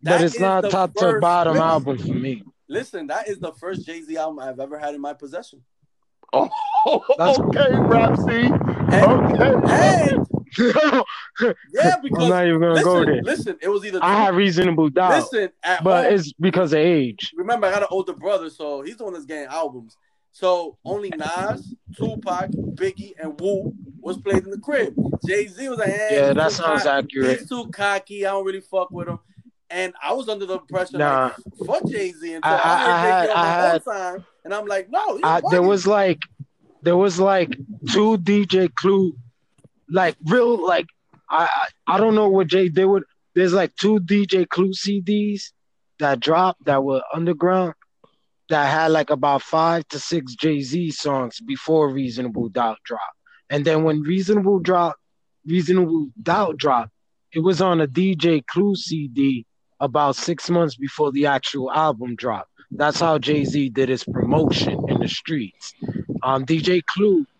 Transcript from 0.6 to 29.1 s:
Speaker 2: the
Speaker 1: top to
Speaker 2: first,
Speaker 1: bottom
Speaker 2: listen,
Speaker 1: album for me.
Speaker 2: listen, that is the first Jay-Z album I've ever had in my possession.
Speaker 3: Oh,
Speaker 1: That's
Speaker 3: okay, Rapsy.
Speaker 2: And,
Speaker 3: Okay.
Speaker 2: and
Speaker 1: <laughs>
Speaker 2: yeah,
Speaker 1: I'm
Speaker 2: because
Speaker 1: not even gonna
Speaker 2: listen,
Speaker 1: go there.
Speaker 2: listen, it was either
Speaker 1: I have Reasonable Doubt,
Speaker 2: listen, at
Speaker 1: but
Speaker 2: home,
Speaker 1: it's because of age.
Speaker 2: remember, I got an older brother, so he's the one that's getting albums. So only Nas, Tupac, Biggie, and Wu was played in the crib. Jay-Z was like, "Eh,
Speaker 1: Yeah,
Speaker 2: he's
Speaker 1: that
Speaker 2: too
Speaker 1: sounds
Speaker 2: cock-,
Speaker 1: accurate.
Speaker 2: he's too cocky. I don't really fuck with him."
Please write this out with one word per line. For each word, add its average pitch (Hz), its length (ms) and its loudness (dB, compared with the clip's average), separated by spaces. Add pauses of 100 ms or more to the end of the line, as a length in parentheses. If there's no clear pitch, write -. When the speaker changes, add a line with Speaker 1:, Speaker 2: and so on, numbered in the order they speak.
Speaker 2:
the 202 80 -2
Speaker 1:
top 185 240 0
to 208 60 -2
Speaker 2:
first, 170 200 4
Speaker 1:
bottom 175 340 4
Speaker 2:
listen, 160 140 4
Speaker 1:
album 139 300 0
for 156 160 -6
me. 127 280 -6 (260)
Speaker 2:
listen, 180 400 -8
that 202 200 -6
is 202 100 -8
the 165 140 -10
first 185 340 -10
Jay-Z 160 300 -12
album 156 220 -6
I've 131 200 -12
ever 139 200 -10
had 147 160 -6
in 143 60 -12
my 143 120 -8
possession. 135 500 -16 (720)
Speaker 3:
Oh, - 160 0 (720)
Speaker 1:
That's 311 200 4
Speaker 3:
okay, 277 360 2
Rapsy. 233 720 2 (460)
Speaker 2:
And, 202 420 6
Speaker 3:
Okay. 571 840 4
Speaker 2:
and - 100 0 (300)
Speaker 1:
<laughs> 262 480 4 (680)
Speaker 2:
yeah, 605 240 4
Speaker 1:
I'm - 60 -4
Speaker 2:
because 170 260 0
Speaker 1:
not 180 180 4
even 165 140 4
gonna 170 120 4
Speaker 2:
listen, 160 120 4
Speaker 1:
go 175 200 4
there. 127 180 2
Speaker 2:
listen, 214 380 -4
it 170 80 -4
was 202 160 -2
either 190 180 -4
Speaker 1:
I 180 120 2 (100)
have 190 100 2
Reasonable 175 560 2
Doubt, 185 420 2
Speaker 2:
listen, 208 180 -2 (120)
at 170 220 -2
Speaker 1:
but 180 220 4
Speaker 2:
home, - 80 4
Speaker 1:
it's 160 180 -2
because 170 400 0
of 156 80 2
age. 151 560 0
Speaker 2:
remember, 208 320 -2
I - 20 0
got 202 120 0
an 196 80 -2
older 185 240 -4
brother, 165 360 -4
so 143 320 -10
he's 202 140 -14
the 233 80 -14
one 196 80 -10
that's 160 140 -14
getting 147 200 -12
albums. 131 500 -10 (360)
So 180 520 -2
only 196 260 -8
Nas, 175 640 -6 (220)
Tupac, 190 540 -6
Biggie, - 680 -8
and 151 200 -12
Wu 196 340 -4 (260)
was 180 180 -10
played 196 260 0
in 196 60 -14
the 202 80 -10
crib. 262 360 -4 (320)
Jay-Z 208 420 -4
was - 100 -8
like, 214 100 -2
"Eh, 208 260 -4
Speaker 1:
Yeah, 139 140 4
Speaker 2:
he's 139 80 2
Speaker 1:
that 156 120 2
Speaker 2:
too - 60 -2
Speaker 1:
sounds 156 300 0
Speaker 2:
cock-, 139 200 0
Speaker 1:
accurate. 135 340 0
Speaker 2:
he's 214 100 -14
too 240 220 -8
cocky. 202 560 -4
I 190 40 0
don't 196 140 -4
really 190 160 -6
fuck 185 300 -4
with 175 180 -10
him." 170 100 -8 (520)